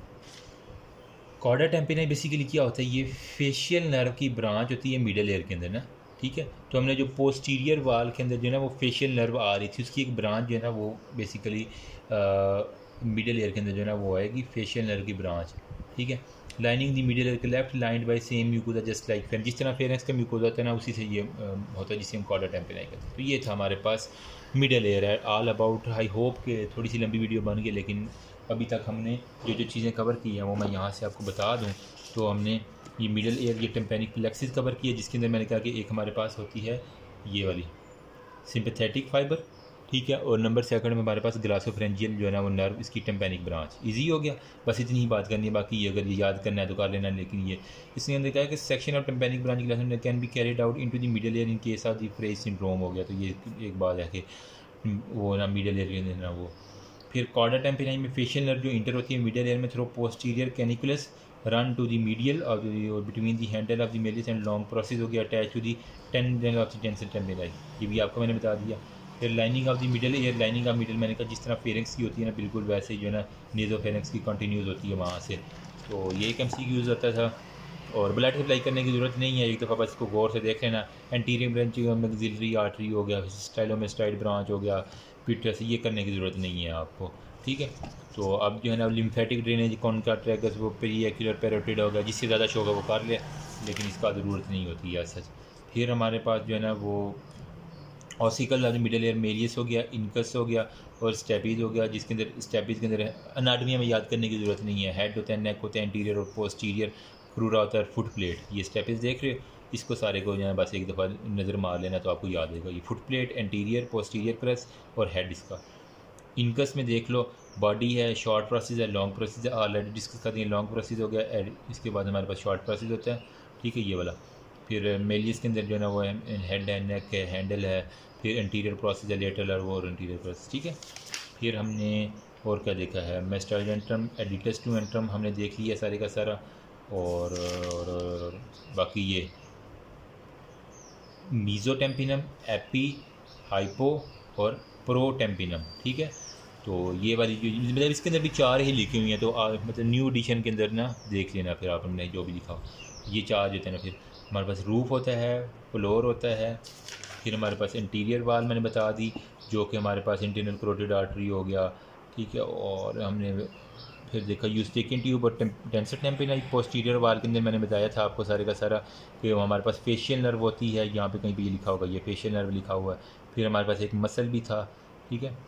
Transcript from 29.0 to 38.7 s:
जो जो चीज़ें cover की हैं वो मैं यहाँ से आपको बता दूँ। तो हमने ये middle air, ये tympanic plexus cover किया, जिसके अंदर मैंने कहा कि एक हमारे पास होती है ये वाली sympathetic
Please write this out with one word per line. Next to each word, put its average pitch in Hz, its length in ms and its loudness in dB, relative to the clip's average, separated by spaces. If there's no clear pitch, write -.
जो 113 80 0
जो 113 100 0
चीज़ें 113 280 -2
cover 113 220 0
की 110 220 -4
हैं 101 60 -2
वो 101 120 0
मैं 104 160 0
यहाँ 98 200 -2
से 104 160 -6
आपको 101 180 -8
बता 104 320 0
दूँ। 110 120 -4
तो 110 120 2
हमने 107 340 2
ये 110 80 0
middle 107 320 2
air, 117 160 2
ये 113 120 0
tympanic 110 500 -2
plexus 113 320 0
cover 127 240 0
किया, 123 220 0
जिसके 110 220 -4
अंदर 117 100 4
मैंने 113 160 2
कहा 110 140 0
कि 113 220 -2
एक 101 100 -6
हमारे 104 200 0
पास 110 280 -2
होती 104 220 -8
है 117 220 -4
ये 98 200 0
वाली 90 180 0
sympathetic 127 560 0